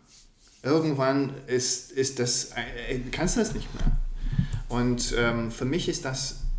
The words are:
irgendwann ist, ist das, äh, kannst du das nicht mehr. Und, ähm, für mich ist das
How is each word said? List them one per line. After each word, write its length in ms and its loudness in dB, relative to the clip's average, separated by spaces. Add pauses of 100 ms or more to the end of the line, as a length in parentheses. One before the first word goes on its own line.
(640)
irgendwann 680 2 (140)
ist, 440 0
ist 260 0
das, 340 0 (360)
äh, 100 -2 (140)
kannst 240 0
du 60 4
das 120 0
nicht 220 -4
mehr. 160 4 (760)
Und, 480 2
ähm, 340 2
für 140 -4
mich 240 0
ist 160 -2
das 340 -4 (200)